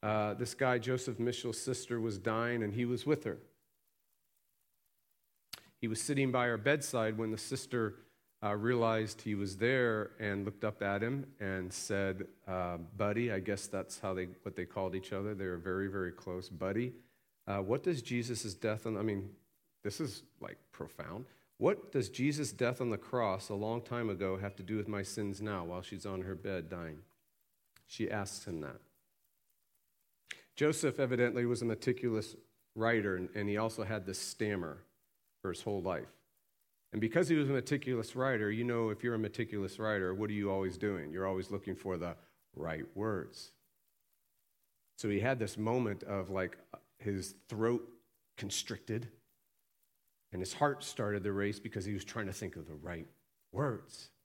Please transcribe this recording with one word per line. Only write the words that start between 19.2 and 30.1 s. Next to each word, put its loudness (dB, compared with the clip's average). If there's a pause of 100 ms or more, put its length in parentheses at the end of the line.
this -2
is, -4 (160)
like, -10 (120)
profound. -8 (320)
"What 2
does 2
Jesus' 0
death 2
on 0
the 0
cross 0
a -2
long 0
time -2
ago 0
have -2
to -10
do -2
with 0
my -2
sins -4
now?" -2
while -4
she's -10
on -2
her -4
bed -4
dying. -8 (840)
She -2
asks -4
him -4
that. -8 (1700)